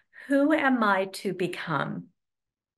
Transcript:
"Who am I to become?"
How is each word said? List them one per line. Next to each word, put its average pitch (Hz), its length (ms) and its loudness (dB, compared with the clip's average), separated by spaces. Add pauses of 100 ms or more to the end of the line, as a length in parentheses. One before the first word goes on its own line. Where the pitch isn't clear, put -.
(280)
"Who 285 240 4
am 262 320 2
I 196 220 2
to 190 280 -6
become?" - 760 -4 (680)